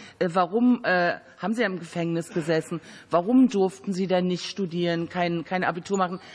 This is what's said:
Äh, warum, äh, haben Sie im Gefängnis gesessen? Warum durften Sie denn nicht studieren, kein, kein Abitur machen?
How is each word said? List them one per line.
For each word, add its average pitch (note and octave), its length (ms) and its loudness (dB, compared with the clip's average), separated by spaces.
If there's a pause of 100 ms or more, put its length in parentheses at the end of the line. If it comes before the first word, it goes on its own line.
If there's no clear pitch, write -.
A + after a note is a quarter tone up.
(180)
Äh, F3+ 140 0
warum, G#3 500 2
äh, F3 320 2 (240)
haben G#3 160 -4
Sie A#3 80 0
im F#3 160 -4
Gefängnis E3+ 500 -4
gesessen? D#3+ 520 -2 (280)
Warum A3 400 4
durften F#3+ 440 0
Sie F#3 120 -2
denn F3+ 220 2
nicht F3 180 -4
studieren, E3+ 640 -2
kein, E3+ 340 -2
kein F#3 200 -4
Abitur E3+ 340 -2
machen? F#3 220 -2 (160)